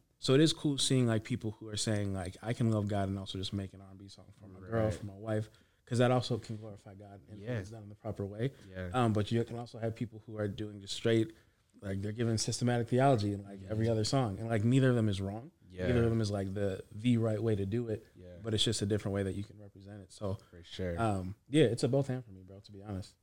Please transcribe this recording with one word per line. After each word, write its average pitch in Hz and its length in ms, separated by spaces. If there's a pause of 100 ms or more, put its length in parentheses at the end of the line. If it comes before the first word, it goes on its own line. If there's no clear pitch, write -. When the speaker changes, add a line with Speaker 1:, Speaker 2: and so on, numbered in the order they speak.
(180)
Speaker 1:
so - 160
it 143 80
is 160 100
cool 143 280
seeing, 127 260
like, 113 180
people 110 360
who 110 100
are 104 80
saying, 104 380
like, 95 260
"I 117 120
can 113 180
love 104 160
God 98 220
and 98 100
also 95 180
just 95 160
make 98 220
an 98 60
R 95 100
and 95 80
B 98 80
song 92 180 (160)
for 95 60
my 92 200
girl, 113 180
Speaker 2:
Right. 110 80
Speaker 1:
for - 120
my 98 120
wife," 107 300 (380)
'cause 120 140
that 123 100
also 123 300
can 110 180
glorify 104 380
God 101 340
and 101 100
Speaker 2:
Yeah. 113 200
Speaker 1:
it's 95 100
done 110 140
in 101 60
the 104 60
proper 101 300
way. 110 260 (200)
Speaker 2:
Yeah. 92 220
Speaker 1:
Um, 120 200
but 104 180
you 117 120
can 117 160
also 120 180
have 110 180
people 110 300
who 107 140
are 104 80
doing 104 340
just 98 140
straight, 113 380 (480)
like, 98 200
they're 107 120
giving 113 260
systematic 120 480
theology 123 460
in, 101 100
like, 101 160 (100)
every 110 160
Speaker 2:
Mm-hmm. 117 60
Speaker 1:
other 110 140
song, 120 340
and, 113 100
like, 110 140
neither 131 260
of 123 60
them 110 140
is 98 120
wrong. 107 300 (180)
Speaker 2:
Yeah. 92 180
Speaker 1:
Neither 120 180
of 113 40
them 113 120
is, 101 100
like, 98 240
the, 101 360
the 117 260
right 110 260
way 113 120
to 98 120
do 117 220
it, 107 140 (120)
Speaker 2:
Yeah. 90 260
Speaker 1:
but 107 140
it's 101 80
just 113 180
a 104 60
different 101 260
way 101 100
that 95 120
you 101 80
can 104 160
represent 101 420
it. - 100
So, 101 240 (140)
Speaker 2:
For 87 140
sure. 90 360
Speaker 1:
um, 98 360 (140)
yeah, 151 160
it's 113 180
a 135 40
both 135 220
and 127 160
for 104 60
me, 95 100
bro, 98 200
to - 100
be 101 100
honest. 98 420